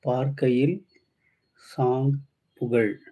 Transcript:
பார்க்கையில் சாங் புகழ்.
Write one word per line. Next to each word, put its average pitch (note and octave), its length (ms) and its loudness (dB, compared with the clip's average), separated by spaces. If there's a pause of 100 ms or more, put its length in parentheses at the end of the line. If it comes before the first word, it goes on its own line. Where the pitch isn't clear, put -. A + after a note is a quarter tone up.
பார்க்கையில் C3 680 0 (880)
சாங் C3 480 0 (500)
புகழ். A#2 320 0 (180)